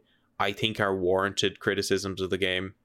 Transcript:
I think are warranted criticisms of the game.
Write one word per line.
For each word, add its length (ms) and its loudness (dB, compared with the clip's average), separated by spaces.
I 140 0
think 280 -2
are 160 2
warranted 640 0
criticisms 600 0
of 100 -4
the 80 0
game. 360 -2